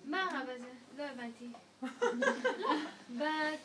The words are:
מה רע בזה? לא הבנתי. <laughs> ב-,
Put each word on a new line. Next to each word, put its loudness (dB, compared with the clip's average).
מה 2
רע -2
בזה? -6
לא -4
הבנתי. -6
<laughs> -2
ב-, 2